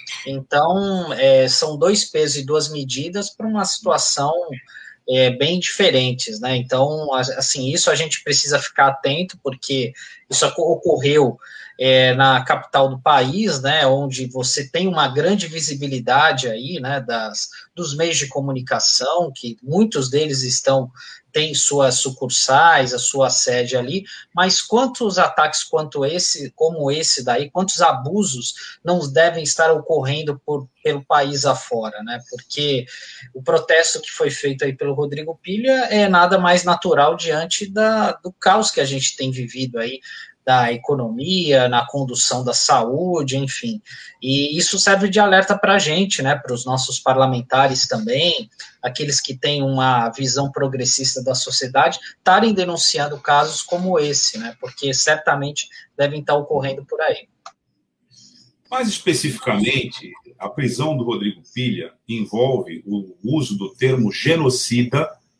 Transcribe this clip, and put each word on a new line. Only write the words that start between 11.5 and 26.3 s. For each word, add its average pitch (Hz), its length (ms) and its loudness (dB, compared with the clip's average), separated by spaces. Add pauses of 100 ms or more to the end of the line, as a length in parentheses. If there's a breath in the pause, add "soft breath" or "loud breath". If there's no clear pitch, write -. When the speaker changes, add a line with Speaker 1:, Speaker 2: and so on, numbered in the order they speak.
Speaker 1:
é, 131 340 6
na 131 300 4
capital 135 460 2
do 131 100 -8
país, 147 600 2
né, 143 280 2
onde 131 400 0
você 131 420 -4
tem 185 180 -2
uma 156 200 0
grande 165 400 0
visibilidade 139 1000 -2
aí, 127 320 -6
né, 135 220 -4
das, 113 480 -6 (240 loud breath)
dos 151 240 -8
meios 165 200 0
de 143 100 -2
comunicação, 139 1080 -2
que 117 280 -12
muitos 151 440 0
deles 139 360 0
estão, 127 480 0 (400 loud breath)
têm 151 240 -2
suas 139 400 2
sucursais, 135 960 4
a 123 60 -4
sua 135 320 2
sede 123 440 0
ali, 139 280 -2 (320 loud breath)
mas 185 260 2
quantos 233 560 0
ataques 151 460 2
quanto 147 420 -2
esse, 147 460 -4